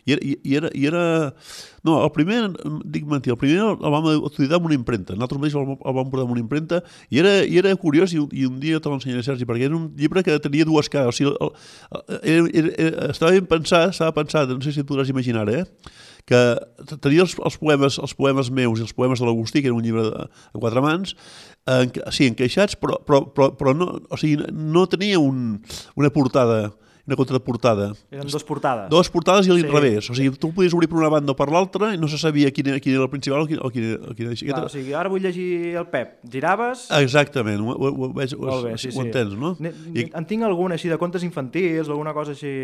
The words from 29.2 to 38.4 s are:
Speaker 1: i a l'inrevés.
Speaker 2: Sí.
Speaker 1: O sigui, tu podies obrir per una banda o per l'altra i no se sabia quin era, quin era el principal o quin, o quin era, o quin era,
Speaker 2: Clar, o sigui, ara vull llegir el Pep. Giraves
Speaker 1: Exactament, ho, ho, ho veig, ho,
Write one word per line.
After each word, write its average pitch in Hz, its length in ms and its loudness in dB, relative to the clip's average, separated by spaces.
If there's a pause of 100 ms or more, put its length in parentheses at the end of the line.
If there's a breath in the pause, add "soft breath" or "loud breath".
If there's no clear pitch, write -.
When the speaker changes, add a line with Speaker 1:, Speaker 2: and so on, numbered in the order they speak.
Speaker 1:
i - 20 6
a 175 60 6
l'inrevés. 143 480 4
Speaker 2:
Sí. - 80 -8
Speaker 1:
O - 60 -4
sigui, 135 200 2
tu 165 140 -2
podies 175 240 2
obrir 165 100 4
per 160 140 0
una 156 80 4
banda 147 240 2
o - 20 0
per 143 140 0
l'altra 190 460 0
i - 40 -4
no 160 80 0
se 147 140 -4
sabia 147 320 2
quin 139 160 -2
era, 135 100 -2
quin 135 140 0
era 131 140 2
el - 20 -6
principal 139 320 -2
o 160 80 -2
quin, 156 80 -2
o 131 160 -4
quin 113 160 -2
era, 110 80 -4 (140)
o - 20 -10
quin 113 160 -8
era, 120 80 -6
Speaker 2:
Clar, 131 300 -4
o - 20 -8
sigui, 139 240 -10
ara 175 160 -4
vull 190 160 -2
llegir 175 480 -4
el 170 160 -6
Pep. 123 300 -6 (100)
Giraves 202 560 -2 (160)
Speaker 1:
Exactament, 123 640 2
ho, 120 80 -4
ho, 131 160 -2
ho 135 240 -6
veig, 139 240 -6
ho, - 80 -8